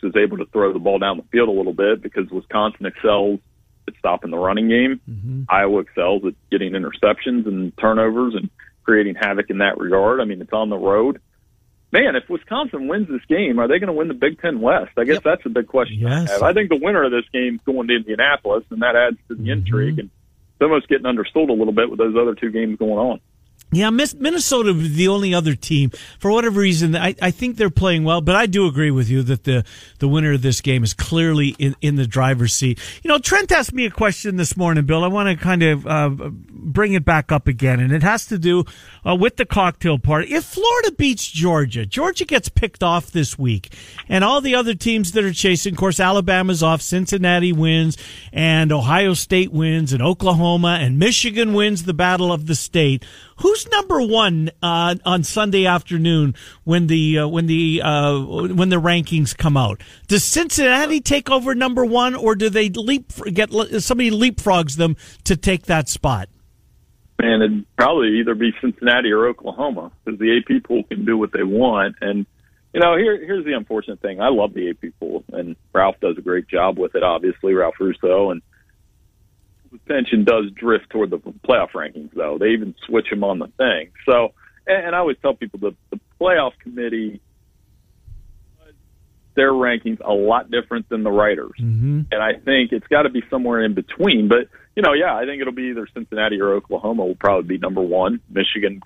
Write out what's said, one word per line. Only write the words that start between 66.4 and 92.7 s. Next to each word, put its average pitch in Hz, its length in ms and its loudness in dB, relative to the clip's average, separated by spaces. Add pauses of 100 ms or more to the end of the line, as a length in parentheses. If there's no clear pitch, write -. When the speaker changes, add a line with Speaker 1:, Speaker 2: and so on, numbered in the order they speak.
Speaker 1:
Man, 113 220 2
it'd 107 320 -2
probably 123 440 2
either 117 140 0
be 110 260 0
Cincinnati 120 520 0
or 110 160 2
Oklahoma, 117 640 -8 (120)
'cause 110 140 -8
the 113 200 2
A 120 40 2
P 135 180 0
poll 117 240 -2
can 104 220 -8
do 113 100 2
what 107 160 -2
they 98 120 -2
want. 104 580 0
And, 101 240 -2 (480)
you 170 60 -2
know, 170 180 4
here, 208 260 0
here's 175 220 -4
the 147 80 -4
unfortunate 107 480 -6
thing. 98 180 -6
I 117 100 0
love 104 260 0
the 90 140 -4
A 82 40 -4
P 82 160 -14 (100)
poll, 82 320 -8
and 87 240 -10 (180)
Ralph 95 260 0
does 87 180 -2
a 87 40 -12
great 90 260 -2
job 90 320 0
with 90 160 -4
it, 90 80 0
obviously, 90 500 0
Ralph 87 260 0
Russo, 95 520 0
and 85 100 -10 (1300)
attention 120 500 0
does 107 280 2
drift 113 380 -2
toward 104 200 -2
the 87 80 -4
playoff 95 540 -2
rankings, 76 420 -12
though. 76 240 -6
They 101 140 0
even 107 220 -2 (120)
switch 113 240 -2
them 104 140 -4
on 95 160 -2
the 76 80 -10
thing. 92 420 -4 (160)
So, 120 280 2 (320)
and, 190 220 0
and 170 80 -2
I 180 40 0
always 160 220 -2
tell 139 120 0
people 107 280 -14
that 101 140 -6 (140)
the 104 100 -12 (220)
playoff 165 380 2
committee, 113 600 -8 (2250)
their 139 160 4
rankings 120 520 -2
a 104 100 -2
lot 104 360 0
different 117 400 -6
than 110 140 -4
the 107 80 -2
writers. 101 480 0
Speaker 2:
Mm-hmm. 120 420 0 (100)
Speaker 1:
And 107 120 -2
I 107 100 0
think 131 380 0